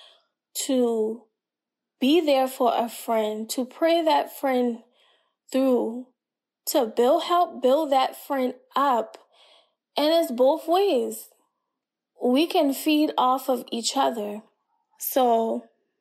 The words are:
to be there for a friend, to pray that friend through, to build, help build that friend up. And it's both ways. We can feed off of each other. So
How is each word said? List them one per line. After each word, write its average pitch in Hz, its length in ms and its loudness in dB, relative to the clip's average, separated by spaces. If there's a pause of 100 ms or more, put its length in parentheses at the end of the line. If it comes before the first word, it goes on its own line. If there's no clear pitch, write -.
(640)
to 233 580 0 (760)
be 302 220 4
there 269 260 2
for 262 260 0
a 233 140 0
friend, 220 600 -4
to 247 160 -4
pray 330 360 0
that 302 380 0
friend 247 400 -2 (720)
through, 247 560 0 (600)
to 285 180 0
build, 247 380 2
help 349 400 0
build 277 280 2
that 262 240 0 (120)
friend 254 260 -2 (220)
up. 254 420 0 (800)
And 302 180 2
it's 330 180 0
both 277 360 0
ways. 320 600 0 (920)
We 262 240 2
can 294 280 0
feed 302 440 0
off 254 320 0
of 247 220 -2
each 233 240 -6
other. 226 460 -4 (580)
So 233 640 0 (380)